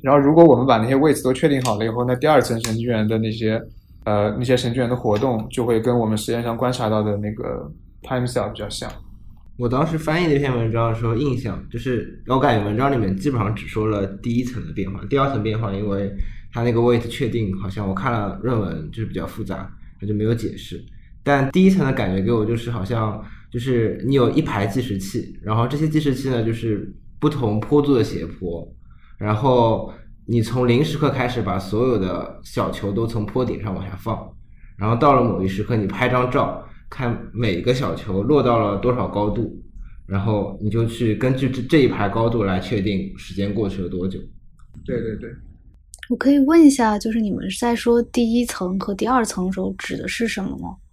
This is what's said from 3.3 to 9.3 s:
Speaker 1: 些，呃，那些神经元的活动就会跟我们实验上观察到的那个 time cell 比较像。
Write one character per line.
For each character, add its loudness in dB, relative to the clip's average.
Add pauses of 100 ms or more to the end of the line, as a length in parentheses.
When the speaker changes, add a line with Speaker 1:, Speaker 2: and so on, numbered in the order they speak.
Speaker 1:
些， -2 (440)
呃， 2
那 -2
些 4
神 -2
经 -2
元 0
的 0
活 0
动 0
就 -2
会 2
跟 2
我 2
们 0
实 -4
验 0
上 -4
观 0
察 -2
到 2
的 0
那 -4
个 -8 (340)
time -4
cell -2
比 -12
较 -8
像。 -10 (680)